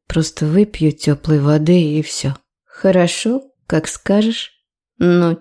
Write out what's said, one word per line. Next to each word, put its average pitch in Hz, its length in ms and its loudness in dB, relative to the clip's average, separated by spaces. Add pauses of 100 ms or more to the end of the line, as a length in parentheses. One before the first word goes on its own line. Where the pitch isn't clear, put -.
просто 156 380 -4
выпью 165 460 0
теплой 147 480 -2
воды 151 420 2
и 151 200 -2
все». 139 340 -6 (380)
«Хорошо, 190 720 0 (240)
как 160 200 -2
скажешь. 214 640 -2 (460)
Но 175 440 2